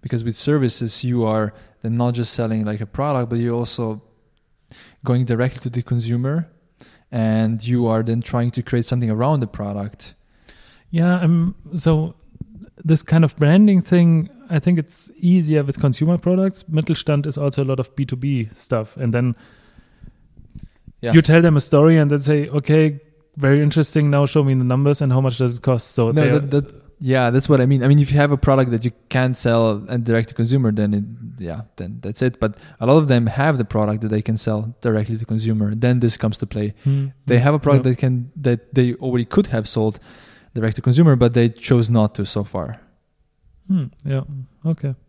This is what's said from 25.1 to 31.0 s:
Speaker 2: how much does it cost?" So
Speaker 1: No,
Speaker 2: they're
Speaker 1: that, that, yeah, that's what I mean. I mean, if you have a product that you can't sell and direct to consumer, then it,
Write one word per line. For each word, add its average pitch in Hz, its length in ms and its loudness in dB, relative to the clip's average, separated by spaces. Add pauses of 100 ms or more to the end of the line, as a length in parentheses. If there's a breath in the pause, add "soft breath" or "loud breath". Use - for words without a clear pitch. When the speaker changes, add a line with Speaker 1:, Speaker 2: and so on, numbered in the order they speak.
Speaker 2:
how 131 80 2
much 131 180 -2
does 123 160 0
it 120 80 -14
cost?" 123 300 -2
So 120 180 0
Speaker 1:
No, - 20 -2
Speaker 2:
they're 147 280 2
Speaker 1:
that, 139 100 -6
that, 143 240 -2 (240)
yeah, 127 320 0
that's 131 180 0
what 139 120 6
I 123 60 2
mean. 135 160 2
I 131 60 2
mean, 143 100 6
if 135 140 2
you 147 60 2
have 143 120 4
a 143 60 0
product 135 360 2
that 113 120 -2
you 123 80 -2 (160)
can't 127 280 0
sell 113 520 0
and 120 160 -4
direct 113 260 0
to - 40 -20
consumer, 117 380 0
then 104 220 0
it, 104 100 -2 (340)